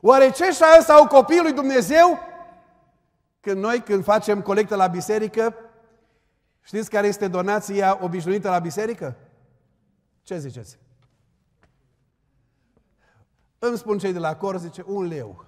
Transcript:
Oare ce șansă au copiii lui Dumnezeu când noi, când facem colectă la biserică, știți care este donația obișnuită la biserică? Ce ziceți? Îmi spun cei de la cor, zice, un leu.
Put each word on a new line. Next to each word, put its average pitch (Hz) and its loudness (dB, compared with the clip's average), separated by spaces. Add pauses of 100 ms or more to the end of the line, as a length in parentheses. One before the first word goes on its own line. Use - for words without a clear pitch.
Oare 269 6
ce 349 -2
șansă 320 6
au 302 10
copiii 285 4
lui 320 0
Dumnezeu 269 2 (1200)
când 196 -6
noi, 233 -4
când 196 -4
facem 208 0
colectă 202 -2
la 190 2
biserică, 214 -4 (1040)
știți 214 -10
care 208 -2
este 202 -4
donația 196 -4
obișnuită 180 -6
la 180 -2
biserică? 175 -10 (1040)
Ce 180 -14
ziceți? 123 -18 (2750)
Îmi 240 -6
spun 208 -6
cei 190 -6
de 180 -8
la 156 -6
cor, 190 -8
zice, 170 -14
un 196 -8
leu. 117 -14